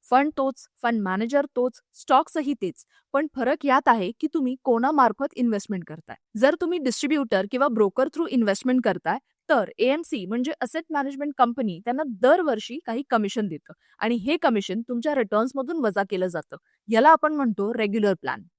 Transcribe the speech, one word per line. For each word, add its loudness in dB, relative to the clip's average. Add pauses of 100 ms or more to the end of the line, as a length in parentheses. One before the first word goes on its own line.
फंड 4
तोच, -4 (140)
फंड 0
मॅनेजर 0 (100)
तोच, -2 (120)
स्टॉक्सही 0
तेच, -8 (280)
पण 0
फरक -2
यात 4
आहे 2
की -2
तुम्ही -2
कोणामार्फत 2
इन्व्हेस्टमेंट -2
करताय. -16 (220)
जर 4
तुम्ही -2
डिस्ट्रीब्युटर 0
किंवा 0
ब्रोकर 2
through -4
इन्व्हेस्टमेंट 0
करताय, -2 (320)
तर 2
एएमसी -2
म्हणजे -4 (100)
असेट -6
मॅनेजमेंट -4
कंपनी 0
त्यांना -2
दरवर्षी 2
काही -6
कमिशन 0
देतं -12 (260)
आणि 0
हे -2
कमिशन 0
तुमच्या -4
रिटर्न्समधून -2
वजा 0
केलं -2
जातं. -8 (320)
याला 6
आपण 6
म्हणतो 0
रेग्युलर 2
प्लॅन. -6 (160)